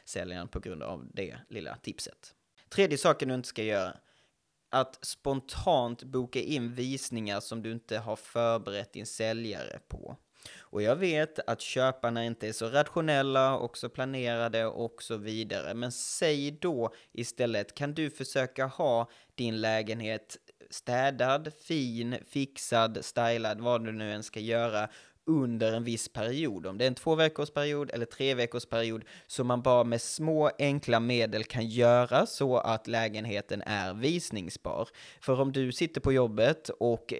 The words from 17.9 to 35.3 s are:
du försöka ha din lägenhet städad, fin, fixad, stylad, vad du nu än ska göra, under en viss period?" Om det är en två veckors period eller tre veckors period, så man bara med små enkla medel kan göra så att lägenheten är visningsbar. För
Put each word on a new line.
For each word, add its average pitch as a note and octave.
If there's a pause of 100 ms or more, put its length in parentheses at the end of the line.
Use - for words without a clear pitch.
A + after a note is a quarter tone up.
du D#3
försöka C3
ha B2+ (260)
din A2+
lägenhet A2 (320)
städad, C3+ (100)
fin, B2 (100)
fixad, A#2
stylad, A2+
vad A#2
du A2
nu G#2+
än G#2+
ska -
göra, A2 (360)
under A#2
en A#2
viss A#2
period?" A#2
Om G2
det A#2+
är -
en B2+
två D#3+
veckors D#3
period D3
eller A#2
tre C3+
veckors A#2+
period, A#2 (240)
så -
man B2
bara B2
med A#2
små D#3
enkla C#3
medel A2+
kan A2+
göra A#2+
så C3
att -
lägenheten G#2+
är F#2+
visningsbar. A2 (320)
För C3